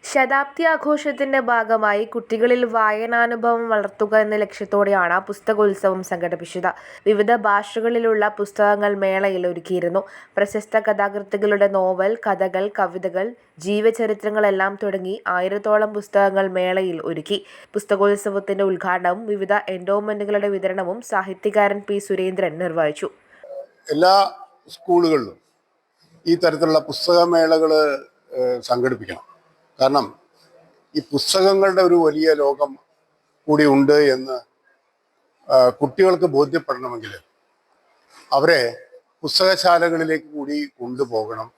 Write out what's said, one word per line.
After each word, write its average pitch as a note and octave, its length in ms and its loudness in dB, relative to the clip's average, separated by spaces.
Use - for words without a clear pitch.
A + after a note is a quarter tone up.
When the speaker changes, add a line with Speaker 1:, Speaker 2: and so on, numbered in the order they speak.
Speaker 1:
ശതാബ്ദി C#4 500 0
ആഘോഷത്തിന്റെ D4 760 0
ഭാഗമായി A3 680 0
കുട്ടികളിൽ A#3 600 0
വായനാനുഭവം A#3 1040 0
വളർത്തുക G#3 480 0
എന്ന G#3+ 180 2
ലക്ഷ്യത്തോടെയാണ് G3 920 0
പുസ്തകോത്സവം G3+ 760 0
സംഘടിപ്പിച്ചത്. F3 720 -6
വിവിധ G#3 280 4
ഭാഷകളിലുള്ള A3 920 0
പുസ്തകങ്ങൾ G#3 680 0
മേളയിൽ F#3+ 520 -2
ഒരുക്കിയിരുന്നു. F3 560 -4
പ്രശസ്ത G#3 420 -2
കഥാകൃത്തുക്കളുടെ G3+ 880 0
നോവൽ, F#3+ 500 0
കഥകൾ, F#3+ 420 0
കവിതകൾ, F#3 520 -4
ജീവചരിത്രങ്ങളെല്ലാം G#3 1200 0
തുടങ്ങി G3 440 -6
ആയിരത്തോളം G#3 680 0
പുസ്തകങ്ങൾ G3 540 0
മേളയിൽ F#3 540 -2
ഒരുക്കി. E3 440 -6
പുസ്തകോത്സവത്തിന്റെ G3+ 920 0
ഉദ്ഘാടനവും F#3 600 -2
വിവിധ G3+ 280 -2
എൻഡോവ്മെന്റുകളുടെ G3+ 960 -2
വിതരണവും F#3+ 540 -4
സാഹിത്യകാരൻ G3+ 840 0
പി G3+ 100 -2
സുരേന്ദ്രൻ F#3 600 -4
നിർവഹിച്ചു. E3 520 -4
Speaker 2:
എല്ലാ F#3 400 4
സ്കൂളുകളിലും D#3+ 680 0
ഈ E3+ 80 4
തരത്തിലുള്ള D#3+ 440 2
പുസ്തകമേളകള്, D#3+ 1160 2
ഏഹ്, B2+ 280 -2
സംഘടിപ്പിക്കണം. A#2+ 760 -4
കാരണം C3 340 0
ഈ - 40 -2
പുസ്തകങ്ങളുടെ F#3+ 720 2
ഒരു F3 140 4
വലിയ D#3 380 2
ലോകം C#3 440 -2
കൂടി D3+ 180 4
ഉണ്ട് C#3 260 4
എന്ന്, C3 460 2
ആ, B2+ 180 6
കുട്ടികൾക്ക് F3 560 2
ബോധ്യപ്പെടണമെങ്കിൽ C3+ 840 -2
അവരെ C#3 440 2
പുസ്തകശാലകളിലേക്ക് E3 1040 0
കൂടി D3 400 -8
കൊണ്ടുപോകണം. A#2 800 -6